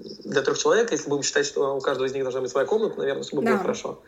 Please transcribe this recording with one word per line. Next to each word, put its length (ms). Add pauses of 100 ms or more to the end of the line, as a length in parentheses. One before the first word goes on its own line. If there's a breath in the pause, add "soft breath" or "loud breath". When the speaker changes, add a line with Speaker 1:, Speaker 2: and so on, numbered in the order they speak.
(260)
Speaker 1:
для 160
трех 160
человек, 340
если 180
будем 140
считать, 220
что 300
у 60
каждого 260
из 60
них 100
должна 180
быть 100
своя 140
комната, 320
наверное, 260
чтобы 200
было 140
Speaker 2:
Да, 20
Speaker 1:
хорошо. 480